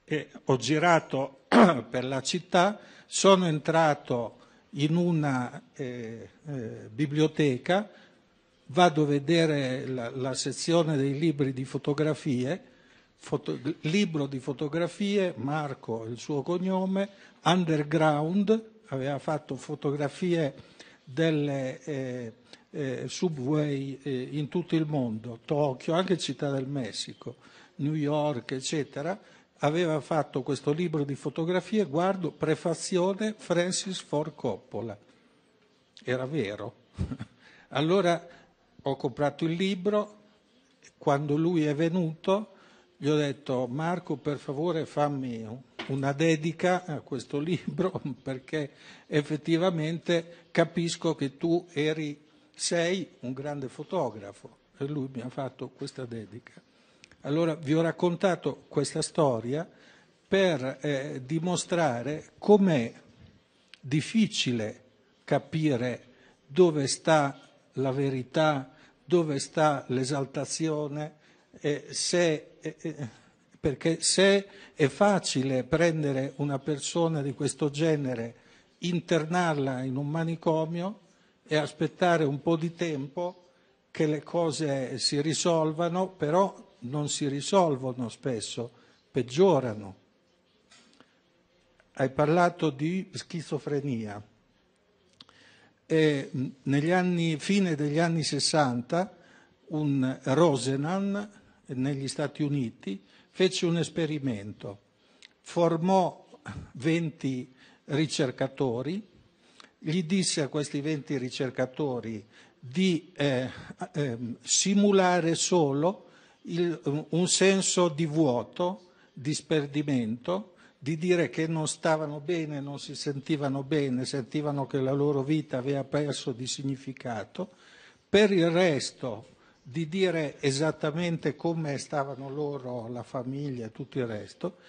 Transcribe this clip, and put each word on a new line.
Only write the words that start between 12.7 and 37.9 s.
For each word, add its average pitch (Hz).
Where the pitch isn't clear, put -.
foto-, 151
libro 160
di 139
fotografie, 170
Marco 135
è 110
il 120
suo 143
cognome, 190
underground, 160
aveva 135
fatto 147
fotografie 147
delle, 143
eh, 127
eh, 135
subway, 143
eh, 135
in 147
tutto 170
il 160
mondo, 120
Tokyo, 147
anche 185
Città 143
del 135
Messico, 123
New 151
York, 147
eccetera. 143
Aveva 156
fatto 143
questo 143
libro 156
di 139
fotografie, 175
guardo, 170
prefazione 180
Francis 180
Ford 151
Coppola. 107
Era 127
vero. 107
<laughs> -
Allora 170